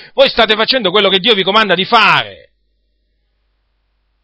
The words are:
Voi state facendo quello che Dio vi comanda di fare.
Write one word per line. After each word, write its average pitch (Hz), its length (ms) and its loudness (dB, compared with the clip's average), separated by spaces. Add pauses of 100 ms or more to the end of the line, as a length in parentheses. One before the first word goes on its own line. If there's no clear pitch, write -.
(140)
Voi 262 160 2
state 214 260 0
facendo 220 340 -2
quello 202 200 0
che 190 100 0
Dio 214 160 0
vi 190 80 -2
comanda 196 320 0
di 180 100 -2
fare. 147 640 0 (1700)